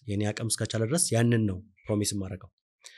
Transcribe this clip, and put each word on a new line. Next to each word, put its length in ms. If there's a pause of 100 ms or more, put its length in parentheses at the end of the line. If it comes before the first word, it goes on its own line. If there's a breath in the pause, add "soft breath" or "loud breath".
የኔ 200
አቅም 240
እስከቻለ 360
ድረስ 240
ያንን 360
ነው 120 (240)
ፕሮሚስ 300
የማረገው። 380 (480 loud breath)